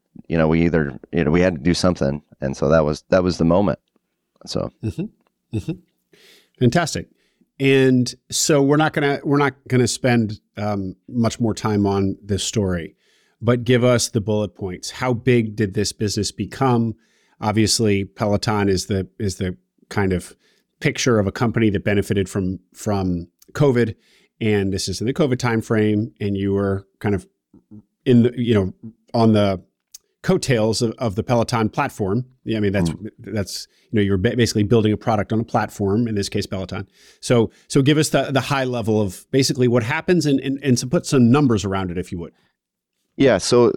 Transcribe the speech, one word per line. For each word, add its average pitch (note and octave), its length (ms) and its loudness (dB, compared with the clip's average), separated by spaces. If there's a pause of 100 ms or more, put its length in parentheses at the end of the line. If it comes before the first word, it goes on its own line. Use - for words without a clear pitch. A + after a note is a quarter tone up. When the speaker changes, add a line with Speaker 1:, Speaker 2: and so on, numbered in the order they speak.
(280)
Speaker 1:
You E2+ 100 -4
know, D#2+ 100 2
we E2 180 2
either, D#2 340 -2 (120)
you E2 120 0
know, D2 80 0
we F2 100 4
had F2+ 140 2
to C2+ 60 -10
do E2+ 120 2
something. D2 480 -2 (180)
And C2+ 160 -6
so C#2+ 140 -2
that D#2 160 4
was, D2+ 240 -4
that F#2 140 2
was F2+ 160 -2
the E2+ 60 2
moment. F2 340 0 (640)
So. - 260 -8 (120)
Speaker 2:
Mm-hmm. - 760 -10
Mm-hmm. G#2 140 -8 (880)
Fantastic. D3+ 500 0 (500)
And C3 540 2 (160)
so - 320 2
we're C#3 160 2
not D#3 160 0
gonna, C#3+ 300 -2
we're C#3+ 160 2
not C#3 160 0 (120)
gonna B2 200 2
spend, A#2 520 0 (160)
um, G2 400 -6 (120)
much A2+ 320 -2
more A2 160 0
time G2+ 320 0
on G2 360 0
this G2+ 200 -4
story, F#2 520 -4 (460)
but B2 220 4
give A#2+ 200 4
us B2 260 4
the A2+ 120 0
bullet G#2+ 320 -2
points. - 380 -10
How B2+ 240 -2
big A#2+ 400 0
did G#2 180 -2
this G#2 200 -2
business G2+ 380 -4
become? A#2 640 -2 (480)
Obviously, G#2 640 2
Peloton G#2 640 -2
is F#2 160 0
the, F#2+ 220 -4 (100)
is G2+ 200 -6
the F#2 200 -6 (320)
kind G2 240 0
of - 220 -6 (440)
picture B2+ 380 0
of G#2 80 2
a G2 60 -2
company A2+ 400 0
that F#2 120 -2
benefited G2+ 460 -2
from, F#2+ 300 -4 (160)
from F#2 540 -4 (240)
covid. A#2+ 420 2 (440)
And G2+ 340 0
this F#2+ 140 -4
is F#2+ 140 -6
in G#2+ 60 -4
the B2+ 60 -2
covid B2+ 240 0
timeframe, A2 800 0
and G2+ 180 -2
you G2 160 -2
were G2 320 -2 (140)
kind G#2 160 -2
of F#2 120 -6 (800)
in A#2+ 180 6
the, A#2+ 120 2
you A#2+ 180 0
know, F#2+ 200 0 (400)
on A2+ 200 4
the G2+ 280 2 (600)
coattails A2+ 600 0
of, A2+ 180 -2
of A2+ 160 -4
the G#2+ 80 -4
Peloton A2+ 460 0
platform. B2 560 -4 (200)
Yeah, A2+ 120 -4
I - 40 -4
mean, G2+ 100 0
that's, F#2 180 0
Speaker 1:
Mm. G2 200 -12 (100)
Speaker 2:
that's, G#2 480 -8 (240)
you A#2 60 0
know, G#2 40 4
you're G2 160 2
ba-, G#2+ 180 0
basically A2+ 280 2
building G#2+ 300 2
a G2+ 40 -2
product G#2 360 -2
on A2 60 0
a A#2 40 -2
platform, G#2+ 640 -2
in A2 80 -4
this G2 140 -4
case, G2+ 160 -4
Peloton. F#2+ 420 -10 (320)
So, A#2 320 2 (160)
so C#3+ 140 2
give C#3+ 160 4
us D3+ 120 0
the, C3+ 220 -2
the C3 100 0
high C3+ 220 -2
level A#2 380 0
of - 300 -6
basically B2+ 360 2
what A#2+ 160 2
happens D#3 420 0
and, C#3+ 140 2
and, C#3 240 -6
and C3 140 2
to C3 100 -6
put E3+ 180 -2
some B2 240 4
numbers A#2+ 360 4
around F#2+ 260 -4
it, E2+ 60 -6
if F2+ 140 -8
you F2+ 80 -8
would. D#2+ 140 -14 (840)
Speaker 1:
Yeah. B2+ 200 6
So, A#2+ 400 4